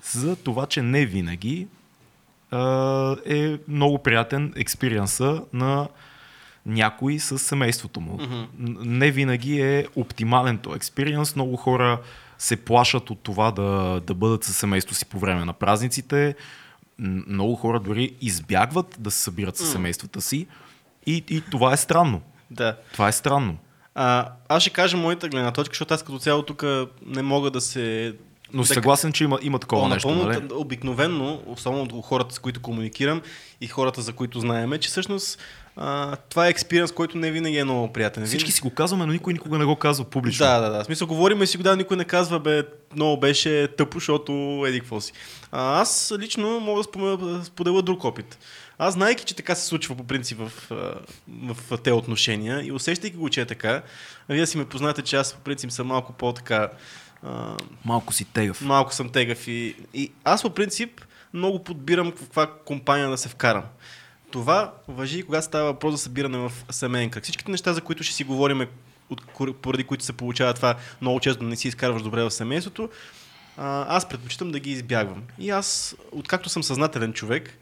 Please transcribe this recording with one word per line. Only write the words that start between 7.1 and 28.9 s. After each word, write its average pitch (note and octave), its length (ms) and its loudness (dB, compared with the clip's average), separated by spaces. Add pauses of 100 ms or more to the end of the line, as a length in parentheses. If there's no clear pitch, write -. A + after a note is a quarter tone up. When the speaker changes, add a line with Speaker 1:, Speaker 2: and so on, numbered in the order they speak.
Speaker 1:
с C3+ 200 -4
семейството B2 640 0
му. E2 120 -6
Speaker 2:
Мгм. B2 280 -6 (180)
Speaker 1:
Н-, A#2+ 220 -4
не B2 300 4
винаги C3+ 500 2
е C#3+ 340 2
оптимален A#2+ 640 2
този - 180 -6
експириенс. D3 600 -2
Много C3 220 0
хора B2 420 4 (380)
се - 180 0
плашат A#2+ 540 4
от A2 100 -8
това G#2+ 320 2
да, F#2+ 500 2
да F2 120 -4
бъдат G#2+ 300 2
със F#2+ 140 -2
семейството G2 380 0
си - 100 -2
по - 140 -8
време F2+ 260 2
на E2+ 80 -4
празниците. B2+ 840 2 (640)
М-, F#2+ 280 -2
много G2+ 280 0
хора A2+ 240 0
дори G#2+ 420 -2
избягват A2 760 0
да G#2 120 -4
се - 80 -2
събират F#2 380 -4
със E3 100 -4
Speaker 2:
М. D#3 40 -2
Speaker 1:
семействата F#2 500 -4
си. D3+ 260 -4 (580)
И, D#3+ 240 0
и D#3+ 120 0
това B2+ 320 4
е C#3+ 40 4
странно. D3+ 440 4 (300)
Speaker 2:
Да. A2+ 260 -2 (160)
Speaker 1:
Това G#2 140 6
е G#2+ 40 6
странно. C3 460 2 (380)
Speaker 2:
А, B2 340 4 (200)
аз D#3 140 6
ще - 60 4
кажа F3+ 280 2
моята E3+ 320 0
гледна B2+ 220 0
точка, D3 200 -2
защото D#3+ 220 -2
аз D#3 100 -2
като C3+ 160 -10
цяло D3 240 2
тук D3 200 -8 (420)
не C3 160 -6
мога C#3 300 2
да B2+ 100 -2
се A2+ 520 -2 (400)
Speaker 1:
Но C3 100 0
си A#2 40 4
Speaker 2:
да C#3 60 4
Speaker 1:
съгласен, C#3 400 4